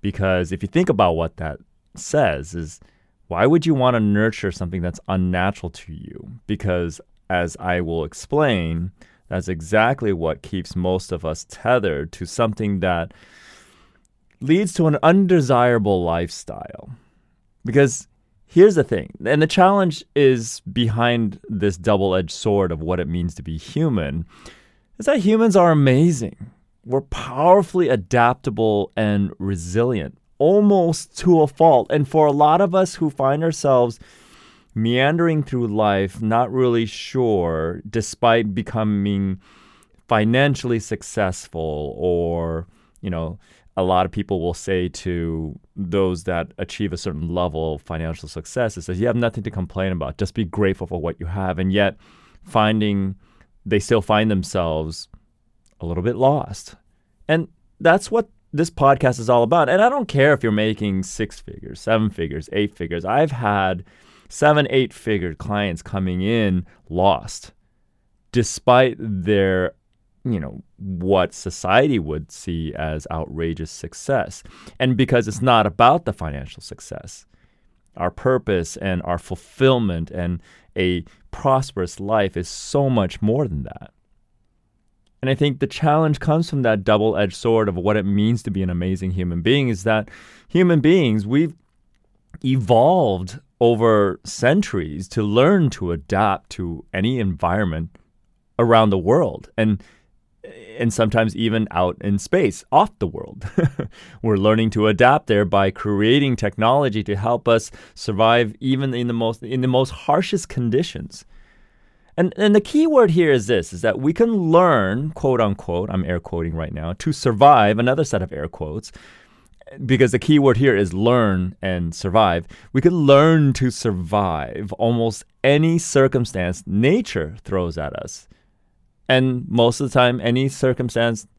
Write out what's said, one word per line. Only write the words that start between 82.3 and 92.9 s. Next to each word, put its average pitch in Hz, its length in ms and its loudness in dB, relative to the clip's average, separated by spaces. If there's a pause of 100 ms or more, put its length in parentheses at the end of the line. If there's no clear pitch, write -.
is 87 120 -6
so - 400 -2
much 107 320 -2
more 117 280 0
than 73 160 -8
that. - 260 -16 (1300)
And 131 80 -2
I 135 40 2
think 139 240 -2
the 147 80 -2
challenge 151 540 0
comes 160 300 0
from 143 140 -4
that 110 200 2
double-edged 104 500 2
sword 113 320 2
of 95 100 -2
what 98 200 0
it 107 60 0
means 104 400 0
to - 80 -8
be 95 120 -4
an 92 60 -2
amazing 92 440 -4
human 87 280 -4
being, 123 300 2
is 98 140 -6
that 110 260 0 (380)
human 170 320 4
beings, 131 460 2
we've 147 280 0 (880)
evolved 120 960 2 (180)